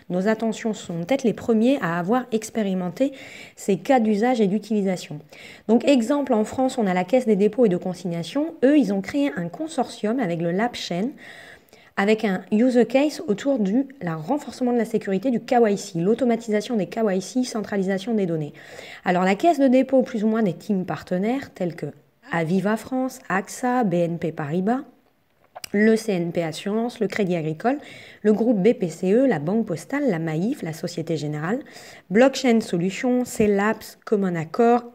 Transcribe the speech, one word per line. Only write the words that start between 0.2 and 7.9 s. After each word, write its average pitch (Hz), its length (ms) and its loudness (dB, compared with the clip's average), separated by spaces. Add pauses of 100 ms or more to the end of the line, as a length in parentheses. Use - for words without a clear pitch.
attentions. 220 480 -2
Ce - 100 -16
sont 170 140 -8
peut-être 262 240 -2
les 220 100 2
premiers 240 480 2
à 170 160 -2
avoir 220 340 0
expérimenté 202 800 -2 (440)
ces 196 220 0
cas 262 220 2
d'usage 220 400 2
et 214 60 4
d'utilisation. 190 720 -2 (480)
Donc 233 200 4
exemple, 269 440 2
en 214 120 2
France, 254 340 -2
on 220 80 0
a 185 80 0
la 180 120 0
Caisse 254 200 2
des 220 100 4
dépôts 208 300 4
et 208 40 4
de 175 80 2
consignation. 180 760 -6 (100)